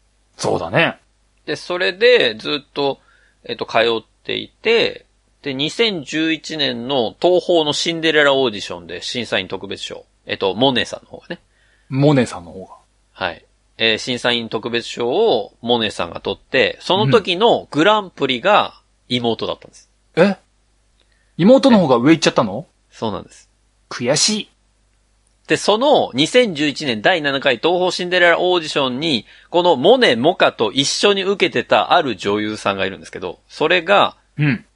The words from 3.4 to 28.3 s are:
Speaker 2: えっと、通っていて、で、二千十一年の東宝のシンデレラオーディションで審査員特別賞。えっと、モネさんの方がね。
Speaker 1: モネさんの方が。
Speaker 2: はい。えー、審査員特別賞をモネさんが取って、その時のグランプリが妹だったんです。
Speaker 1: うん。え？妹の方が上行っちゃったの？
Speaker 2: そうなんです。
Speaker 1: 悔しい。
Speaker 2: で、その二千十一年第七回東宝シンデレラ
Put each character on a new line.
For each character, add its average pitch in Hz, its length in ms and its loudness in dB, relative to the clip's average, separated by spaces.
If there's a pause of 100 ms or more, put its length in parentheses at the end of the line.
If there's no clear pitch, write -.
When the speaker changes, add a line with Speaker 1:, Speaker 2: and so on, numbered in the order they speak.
Speaker 2:
え 117 80 -10
っ - 20 -6
と、 113 100 -8
通 - 120 -2
っ 117 260 2 (200)
て 107 120 -8
い 107 140 -8
て、 - 560 -2 (360)
で、 139 120 -8
二 143 160 -4
千 208 340 -2
十 160 300 -2
一 160 240 -10
年 123 320 -4
の 120 320 0
東 175 200 4
宝 170 220 2
の 147 80 0
シ 170 220 -4
ン 165 80 -6
デ 160 100 2
レ 147 140 4
ラ 139 100 4
オ 131 140 2
ー - 20 -2
デ 101 60 -10
ィ - 20 -8
シ 90 140 -10
ョ 87 80 -12
ン 85 60 -20
で 87 140 -12
審 120 240 -8
査 107 140 -2
員 92 80 -6
特 95 200 -10
別 95 140 -10
賞。 - 240 -14 (200)
え 104 80 -6
っ - 40 -6
と、 95 160 0
モ 127 200 2
ネ 107 100 0
さ - 140 -8
ん - 80 -20
の - 60 -20
方 - 80 -18
が - 100 -20
ね。 175 100 -12 (480)
Speaker 1:
モ 143 260 4
ネ 123 120 4
さ 95 160 -12
ん 87 40 -20
の 80 60 -20
方 95 140 -16
が。 - 100 -20 (380)
Speaker 2:
は 90 180 -4
い。 - 120 -18 (340)
え 113 180 0
ー、 - 20 -8
審 123 200 -6
査 120 140 -2
員 117 160 -4
特 117 220 -8
別 117 160 -4
賞 120 240 -6
を 160 520 0
モ 117 180 0
ネ 107 120 -2
さ 90 140 -6
ん 85 60 -12
が 85 100 -12
取 98 160 -6
っ - 20 -20
て、 110 420 0
そ 185 160 0
の 196 140 0
時 190 240 2
の 180 340 0
グ 147 140 0
ラ 214 160 4
ン 185 120 -10
プ - 160 -4
リ 127 120 -2
が 165 400 0 (300)
妹 120 360 -2
だ 85 80 -6
っ - 60 -12
た - 80 -20
ん - 40 -20
で - 40 -20
す。 - 140 -20 (260)
Speaker 1:
う 160 80 4
ん。 - 20 8
え？ 196 120 -2 (1000)
妹 254 320 6
の 226 100 6
方 165 100 2
が 123 80 6
上 139 160 4
行 151 60 2
っ - 40 -4
ち - 40 2
ゃ - 40 4
っ - 20 -16
た 151 100 2
の？ 107 220 -6 (260)
Speaker 2:
そ 113 180 -6
う - 20 -4
な 87 80 -8
ん 85 40 -14
で - 80 -20
す。 - 180 -20 (400)
Speaker 1:
悔 127 260 -2
し - 140 0 (120)
い。 - 80 -16 (1000)
Speaker 2:
で、 156 100 2
そ 202 200 2
の 226 360 2
二 143 140 0
千 247 280 2
十 147 120 -2
一 143 180 -6
年 113 160 -4
第 170 200 0
七 139 200 -2
回 127 160 0
東 165 160 0
宝 180 180 0
シ 180 140 -6
ン 175 40 -8
デ 180 120 2
レ 175 80 6
ラ 160 100 2